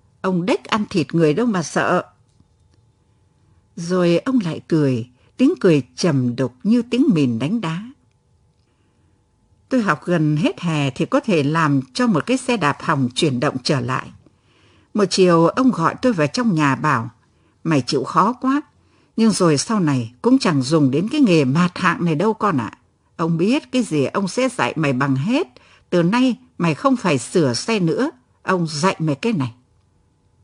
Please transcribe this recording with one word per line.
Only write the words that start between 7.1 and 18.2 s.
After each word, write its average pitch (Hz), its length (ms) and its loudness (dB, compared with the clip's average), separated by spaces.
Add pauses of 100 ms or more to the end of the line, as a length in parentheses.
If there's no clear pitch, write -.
mìn 127 260 2
đánh 190 220 -2
đá. 170 220 -6 (1900)
Tôi 262 120 2
học 175 240 -2
gần 156 320 0
hết 247 220 -2
hè 151 300 -2
thì 156 160 -4
có 262 140 0
thể 170 240 0
làm 147 380 0 (120)
cho 247 140 0
một 170 180 0
cái 262 120 -2
xe 247 200 -4
đạp 147 240 -2
hỏng 139 340 -2
chuyển 135 240 0
động 143 240 -2
trở 147 160 0
lại. 127 320 -6 (840)
Một 208 160 2
chiều 170 380 4
ông 254 240 2
gọi 165 300 -2
tôi 254 120 0
vào 151 140 0
trong 226 280 -2
nhà 147 200 2
bảo: 127 340 -2 (540)
"Mày 147 180 0
chịu 127 220 -2
khó 190 300 0